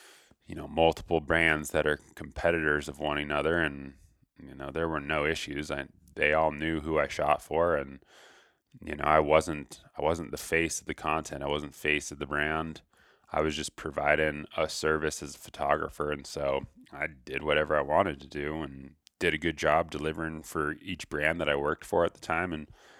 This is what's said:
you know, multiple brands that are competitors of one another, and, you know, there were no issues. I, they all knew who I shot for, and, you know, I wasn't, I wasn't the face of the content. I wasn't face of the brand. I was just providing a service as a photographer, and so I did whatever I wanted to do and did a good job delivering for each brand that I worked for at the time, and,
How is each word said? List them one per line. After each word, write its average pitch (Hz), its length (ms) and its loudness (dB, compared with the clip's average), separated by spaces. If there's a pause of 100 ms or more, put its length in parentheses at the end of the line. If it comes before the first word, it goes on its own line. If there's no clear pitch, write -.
(500)
you - 60 -12
know, 76 100 -10
multiple 82 540 4
brands 78 500 2
that 76 160 2
are 73 140 2 (160)
competitors 76 720 0
of 71 100 -12
one 73 200 -2
another, 73 420 2
and, 69 340 -4 (420)
you 67 160 -18
know, 69 200 -10
there 82 160 0
were 78 100 -2
no 73 260 0
issues. 73 460 -2
I, 71 140 -4 (320)
they 76 160 4
all 78 180 4
knew 78 300 -2
who 78 180 0
I 71 80 4
shot 73 340 0
for, 82 360 2
and, 67 240 -6 (840)
you 76 120 -6
know, 73 80 -2
I 78 160 8
wasn't, 76 600 2 (160)
I - 60 -6
wasn't 82 300 0
the 73 40 -6
face 82 440 0
of - 80 -10
the 78 60 -6
content. 78 500 -4
I 71 40 -2
wasn't 73 280 -4
face 76 340 0
of 73 80 -10
the 71 80 -6
brand. 78 560 -2 (500)
I 78 100 2
was 78 120 0
just 76 220 -6
providing 76 720 0 (100)
a 78 120 0
service 78 540 0
as 71 140 -10
a - 20 -20
photographer, 73 720 -2
and 71 160 -6
so 69 360 -2 (300)
I 71 140 -4 (180)
did 73 200 -6
whatever 76 340 4
I 71 40 4
wanted 76 380 2
to 69 60 -16
do 73 360 -4
and 69 320 -12 (260)
did 85 140 2
a 78 40 -2
good 80 180 -2
job 80 360 2
delivering 78 500 -4
for 76 400 -2
each 90 260 -10
brand 78 320 0
that 73 80 2
I 71 60 4
worked 73 300 -2
for 87 200 4
at 85 100 0
the - 60 -20
time, 85 320 -2
and, 76 140 -6 (340)